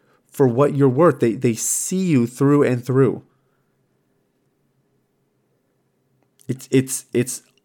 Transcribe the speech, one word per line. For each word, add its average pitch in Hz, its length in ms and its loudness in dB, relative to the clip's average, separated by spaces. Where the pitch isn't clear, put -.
for 135 220 0
what 143 260 0
you're 139 140 2
worth. 135 320 2
They, 117 140 0
they 123 200 -2
see - 520 -6
you 131 200 2
through 143 380 2
and 123 200 -2
through. 127 380 0
It's, 135 220 -10
it's, 135 420 -2
it's 123 300 -4